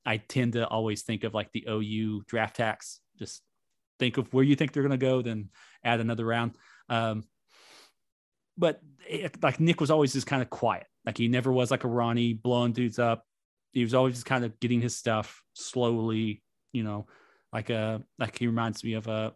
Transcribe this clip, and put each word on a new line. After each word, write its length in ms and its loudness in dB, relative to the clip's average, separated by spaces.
I 120 0
tend 380 -2
to 120 0
always 360 -2
think 220 -6
of, 100 -6
like, 180 -4
the 160 -8
O 120 -2
U 460 -4
draft 300 -2
tax. 440 -4
Just 240 -14
think 180 0
of 160 -2
where 120 6
you 120 6
think 160 0
they're 100 0
gonna 140 2
go, 260 2
then 280 -6
add 160 2
another 240 -2
round. 320 0
Um, 360 -2
but 240 2
it, 360 -8
like, 180 2
Nick 200 4
was 100 2
always 220 4
just 140 -2
kinda 200 0
quiet. 400 -2
Like, 140 -4
he 100 2
never 240 2
was, 180 2
like, 140 0
a 40 -2
Ronnie 440 2
blowing 400 2
dudes 260 -2
up. 260 2
He 100 0
was 120 2
always 200 4
just 120 -12
kinda 340 0
getting 200 2
his 160 -2
stuff 460 -2
slowly, 880 -2
you 100 -2
know, 260 -6
like, 180 -4
uh, 280 -2
like, 200 -6
he 80 0
reminds 380 -2
me 80 -4
of, 160 -6
uh, 280 -4